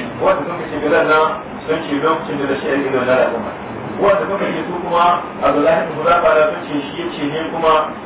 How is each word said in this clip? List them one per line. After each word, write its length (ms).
wanda 280
sun 220
ce 140
Bilal 260
na 160
sun 200
ce 160
lokacin 460
da 160
shi 100
ya 80
rike 160
wannan 300
raƙumin 360
wanda 320
suka 200
ce 160
su 160
kuma 300
Abdullahi 440
bin 140
Hudafa 360
da 160
sun 160
ce 160
shi 180
ya 120
ce 180
ne 200
kuma 280